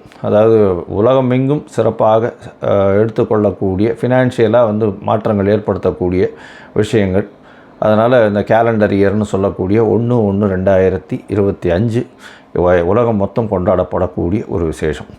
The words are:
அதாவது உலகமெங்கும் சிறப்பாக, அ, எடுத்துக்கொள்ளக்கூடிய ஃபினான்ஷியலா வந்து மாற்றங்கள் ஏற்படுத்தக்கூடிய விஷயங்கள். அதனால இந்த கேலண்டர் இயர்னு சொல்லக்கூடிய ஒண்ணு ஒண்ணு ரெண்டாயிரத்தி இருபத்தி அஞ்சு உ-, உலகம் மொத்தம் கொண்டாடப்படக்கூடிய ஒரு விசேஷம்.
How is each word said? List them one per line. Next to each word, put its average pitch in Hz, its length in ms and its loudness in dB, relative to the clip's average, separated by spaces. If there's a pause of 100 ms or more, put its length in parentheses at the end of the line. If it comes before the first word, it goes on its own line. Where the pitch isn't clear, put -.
(220)
அதாவது 104 680 2
உலகமெங்கும் 131 800 0
சிறப்பாக, 113 680 0 (300)
அ, 123 100 -4
எடுத்துக்கொள்ளக்கூடிய 104 1300 0
ஃபினான்ஷியலா 120 640 2
வந்து 107 360 0
மாற்றங்கள் 107 440 -2
ஏற்படுத்தக்கூடிய 92 800 -2 (480)
விஷயங்கள். 101 560 0 (500)
அதனால 110 480 2
இந்த 104 120 0
கேலண்டர் 110 520 2
இயர்னு 98 300 2
சொல்லக்கூடிய 98 640 0
ஒண்ணு 110 300 0
ஒண்ணு 104 320 0 (100)
ரெண்டாயிரத்தி 95 720 0
இருபத்தி 98 420 -2
அஞ்சு 110 380 -2 (460)
உ-, 90 280 2
உலகம் 113 340 0
மொத்தம் 101 320 -2
கொண்டாடப்படக்கூடிய 90 1000 -2
ஒரு 85 180 -4
விசேஷம். 78 400 -6 (140)